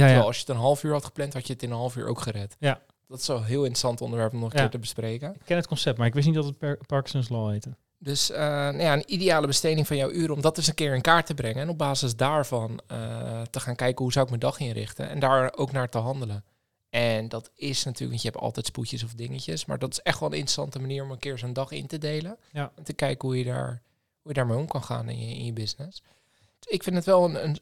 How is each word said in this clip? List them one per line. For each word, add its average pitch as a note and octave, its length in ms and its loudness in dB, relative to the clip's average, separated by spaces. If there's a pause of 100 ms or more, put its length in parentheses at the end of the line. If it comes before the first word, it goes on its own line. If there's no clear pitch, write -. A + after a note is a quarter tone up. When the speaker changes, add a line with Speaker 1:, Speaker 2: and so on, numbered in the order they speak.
Speaker 1:
Terwijl B2+ 200 10
als A#2+ 100 2
je - 60 -4
het - 100 -6
een B2 100 0
half C#3+ 220 4
uur D3+ 80 0
had C#3+ 140 0
gepland, C#3+ 280 -6
had B2+ 140 -8
je C3+ 60 -4
het B2 100 -8
in A#2+ 80 -4
een A#2 60 -4
half B2 180 -4
uur - 120 -6
ook A#2 140 -2
gered. G#2 380 -4
Speaker 2:
Ja. C#3 220 2 (260)
Speaker 1:
Dat C3 120 -14
is - 80 -4
wel C3 100 0
een A2 60 -4
heel B2+ 160 0
interessant A#2+ 420 0
onderwerp A#2 320 0
om A#2+ 60 -4
nog A2+ 100 -2
een B2+ 60 -6
Speaker 2:
Ja. C#3+ 60 6
Speaker 1:
keer B2 100 4
te B2 80 -6
bespreken. A#2+ 540 -6
Speaker 2:
Ik - 120 -20
ken E3+ 120 0
het E3 100 -2
concept, C3+ 300 0
maar A#2 100 4
ik A2+ 60 2
wist C#3+ 120 4
niet D#3+ 100 6
dat D3+ 100 2
het C#3 120 -6
per-, C#3+ 200 -4 (100)
Parkinson's C3+ 420 -2
Law A2+ 220 0
heette. G#2+ 240 -6 (220)
Speaker 1:
Dus, C#3 340 -2
eh, - 160 -4
nou C#3+ 340 0
ja, D#3 120 4
een D3 200 0
ideale E3+ 340 4
besteding D#3 400 2
van D3 100 0
jouw C3+ 140 0
uur, D#3+ 200 0
om C#3+ 100 -2
dat D#3+ 160 4
eens E3 100 2
een D#3+ 60 2
keer C#3+ 220 0
in B2+ 60 2
kaart E3 240 6
te E3 80 -4
brengen. B2 280 -2
En D#3 80 -4
op E3 80 -4
basis C#3 380 0
daarvan, B2+ 720 0
eh, A2+ 540 -6
te - 180 -8
gaan A#2+ 160 -4
kijken, B2+ 280 0
"Hoe B2+ 80 2
zou C#3 120 4
ik B2+ 60 0
mijn A#2+ 120 -2
dag C3 180 0
inrichten?" A#2+ 500 -6
En D3 100 -4
daar C3 360 4
ook C3+ 160 -2
naar C3 180 0
te - 80 -4
handelen. A#2 460 -2 (460)
En A2+ 400 0
dat A#2 260 -10
is C3+ 280 -2
natuurlijk, B2+ 280 -4
want A#2 100 -4
je A#2 80 -2
hebt - 120 -6
altijd A#2 240 -4
spoedjes A#2 380 -6
of A#2 100 -8
dingetjes. C3 520 -8
Maar C3+ 140 -4
dat B2+ 120 -4
is - 100 -4
echt - 180 0
wel D3+ 100 -2
een D3 60 -4
interessante C#3+ 440 -4
manier C3+ 240 -6
om C#3 80 -10
een B2+ 80 -12
keer C3+ 180 -6
zo'n B2 160 -6
dag C3+ 180 -4
in C#3+ 160 -10
te D#3+ 100 -6
delen. D#3 400 -6 (140)
Speaker 2:
Ja. D3 240 -6
Speaker 1:
En D#3+ 80 -20
te D3 100 -8
kijken C3+ 340 -2
hoe B2+ 100 0
je B2+ 60 0
daar, B2 380 -4 (400)
hoe D3+ 100 -10
je - 20 -8
daarmee A#2+ 240 2
om D#3 100 -2
kan C3 160 -4
gaan A#2 260 -4
in A#2 180 -6
je, A#2 80 -8
in B2 100 -6
je A#2 80 -4
business. A2+ 480 -8 (580)
Dus - 140 -6
ik - 100 -2
vind F#3 120 0
het F3 100 0
wel F3+ 200 8
een, D#3+ 180 -2
een, D3+ 180 0